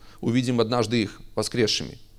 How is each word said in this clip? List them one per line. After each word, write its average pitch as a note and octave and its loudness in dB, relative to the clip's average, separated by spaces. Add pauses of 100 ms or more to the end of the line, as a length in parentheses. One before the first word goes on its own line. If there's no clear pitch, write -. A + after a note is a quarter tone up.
(220)
увидим A#2+ 2
однажды A2+ 2
их - -4 (120)
воскресшими. - -2 (220)